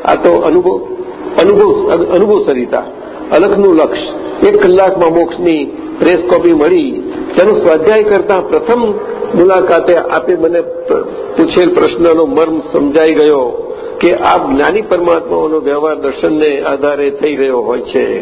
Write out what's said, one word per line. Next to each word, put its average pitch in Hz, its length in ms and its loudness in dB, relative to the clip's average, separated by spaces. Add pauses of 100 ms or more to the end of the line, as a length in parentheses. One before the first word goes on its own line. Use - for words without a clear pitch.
આ 160 100 2
તો 175 180 2
અનુભવ, 175 480 2 (640)
અનુભવ, 196 480 2
અનુભવ 175 560 0
સરિતા, 127 320 -2 (540)
અલખનું 196 420 4
લક્ષ, 143 260 2 (480)
એક 208 140 4
કલાકમાં 180 500 4
મોક્ષની 165 520 0 (340)
પ્રેસ 170 200 2 (160)
કોપી 170 180 2
મળી. 151 600 0 (260)
તેનો 196 200 4
સ્વાધ્યાય 175 440 2
કરતા 196 380 0
પ્રથમ 233 400 0 (540)
મુલાકાતે 175 640 2
આપે 160 400 -2
મને 165 240 0
પ-, - 420 -4 (340)
પૂછેલ 175 380 2
પ્રશ્નનો 165 520 2
મર્મ 156 340 -2 (120)
સમજાઈ 156 420 2
ગયો 143 600 0 (260)
કે 127 120 2
આ - 240 0
જ્ઞાની 147 440 0
પરમાત્માઓનો 165 800 -2
વ્યવહાર 147 360 -2
દર્શનને 151 680 -2
આધારે 143 500 -2
થઈ 143 260 -4
રહ્યો 131 220 0
હોય 117 220 -2
છે. 113 420 -4